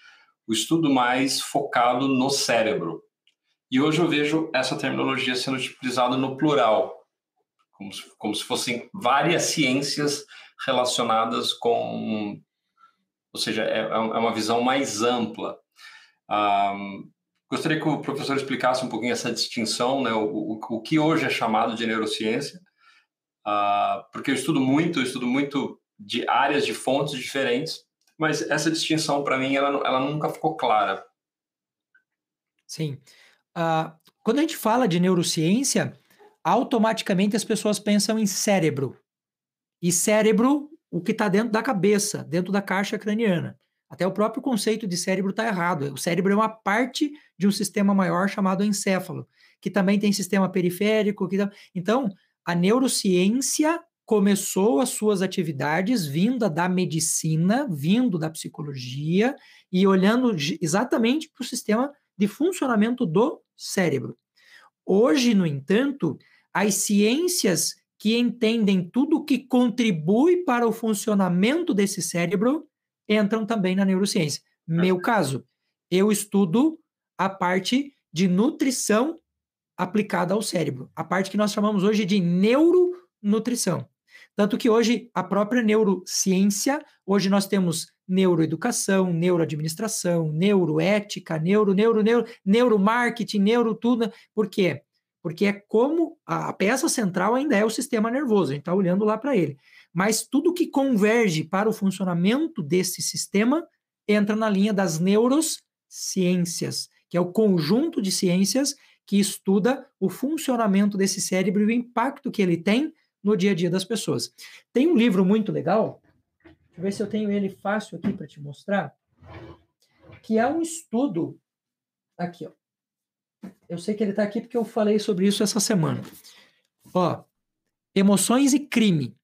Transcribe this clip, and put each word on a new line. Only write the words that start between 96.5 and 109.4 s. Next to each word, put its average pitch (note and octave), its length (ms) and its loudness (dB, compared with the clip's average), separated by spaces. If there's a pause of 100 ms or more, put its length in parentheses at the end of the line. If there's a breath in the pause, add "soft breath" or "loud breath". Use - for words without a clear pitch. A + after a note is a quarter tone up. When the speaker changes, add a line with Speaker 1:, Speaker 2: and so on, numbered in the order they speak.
Speaker 2:
peça G3+ 360 0
central F#3+ 460 0
ainda C#4 200 0
é G3+ 100 4
o A3+ 40 0
sistema A3+ 420 -2
nervoso, G#3+ 400 0
a C#3+ 40 -4
gente C#3+ 80 -10
tá E3+ 100 -4
olhando F#3+ 320 2
lá G#3+ 120 0
pra C#4 180 -2
ele. D3+ 220 0 (360 soft breath)
Mas G3+ 320 0
tudo D#4+ 280 0
que F4 140 0
converge A3 760 2
para G3 240 -2
o G#3+ 60 2
funcionamento G3 880 0
desse F3 400 -2
sistema A#3+ 640 0 (400)
entra G#3 280 2
na A3 140 0
linha G3+ 220 2
das F#3 280 0
neurociências, F3+ 1900 0 (200)
que E3+ 80 -4
é - 20 4
o F3+ 120 -2
conjunto G#3+ 720 2
de F#3+ 100 -2
ciências G3 640 0 (320 soft breath)
que G3 120 2
estuda G3+ 720 0 (100)